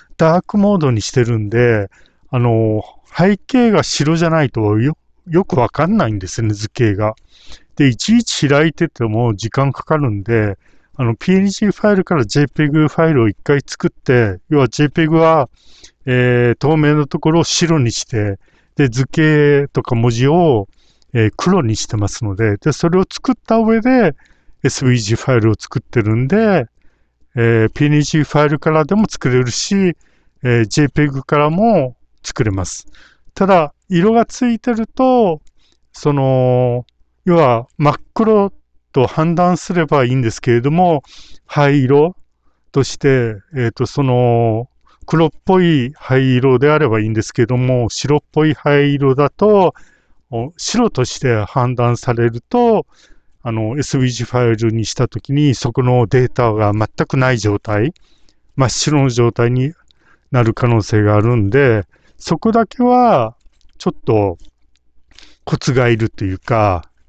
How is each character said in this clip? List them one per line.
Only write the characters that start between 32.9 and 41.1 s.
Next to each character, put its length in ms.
た 140
だ、 260
色 240
が 120
つ 220
い 120
て 140
る 140
と、 540
そ 220
の、 720
要 100
は 320
真 140
っ 40
黒 400
と 160
判 280
断 220
す 160
れ 120
ば 200
い 40
い 60
ん 60
で 100
す 80
け 120
れ 100
ど 100
も、 320